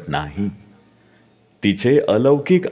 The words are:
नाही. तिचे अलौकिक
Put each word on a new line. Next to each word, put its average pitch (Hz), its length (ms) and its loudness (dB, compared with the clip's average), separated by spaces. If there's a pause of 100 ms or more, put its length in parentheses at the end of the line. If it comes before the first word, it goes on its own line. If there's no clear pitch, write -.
नाही. 76 400 -6 (1160)
तिचे 117 440 2
अलौकिक 143 640 2